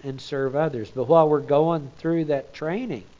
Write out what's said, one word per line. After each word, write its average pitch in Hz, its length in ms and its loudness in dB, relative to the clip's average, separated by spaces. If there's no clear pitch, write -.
and 135 180 -10
serve 135 340 -4
others. 135 340 -2
But 120 180 -4
while 160 200 8
we're 151 140 2
going 147 560 0
through 165 280 -2
that 143 280 -4
training, 165 500 -6